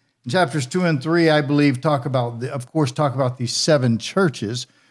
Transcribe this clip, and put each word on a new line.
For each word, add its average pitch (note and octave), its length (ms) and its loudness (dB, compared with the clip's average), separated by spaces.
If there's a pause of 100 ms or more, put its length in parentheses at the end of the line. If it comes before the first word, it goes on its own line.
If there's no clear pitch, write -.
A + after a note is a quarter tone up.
(240)
And B2 80 -6
chapters D#3 340 0
two F3+ 200 -2
and D3+ 160 0
three, E3 260 2
I D3+ 140 4
believe, C#3+ 400 2
talk D3 240 0
about, A#2+ 340 -4
the, C3 100 -8
of C3 220 -10
course, D3+ 180 0
talk C#3+ 240 -2
about B2+ 220 -2
these A#2+ 180 -6
seven B2+ 440 2
churches, B2 680 -2 (240)